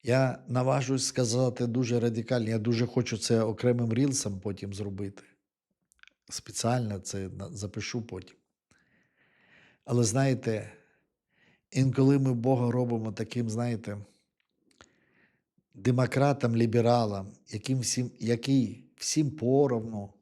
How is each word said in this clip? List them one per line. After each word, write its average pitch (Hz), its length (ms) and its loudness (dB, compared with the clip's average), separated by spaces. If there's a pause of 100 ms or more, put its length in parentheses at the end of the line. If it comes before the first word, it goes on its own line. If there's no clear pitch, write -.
Я 127 420 2
наважусь 131 580 2
сказати 123 600 0
дуже 120 340 0
радикально, 117 480 0
я 113 100 0
дуже 117 280 2
хочу 120 320 -2
це 113 240 2
окремим 117 520 0
рілсом 127 460 0
потім 101 340 -8
зробити. 101 480 -8 (1080)
Спеціально 117 680 -4
це 95 300 -8
на-, 92 200 -12
запишу 104 540 -8
потім. 92 340 -14 (1500)
Але 120 200 2
знаєте, 113 680 0 (960)
інколи 135 480 4
ми 131 160 2
Бога 120 360 2
робимо 117 420 -2
таким, 113 380 -4
знаєте, 110 480 -4 (1800)
демократом, 127 800 2
лібералом, 113 760 2 (160)
яким 127 320 -4
всім, 120 380 -4
який 117 680 0 (120)
всім 151 340 0
поровну 117 920 0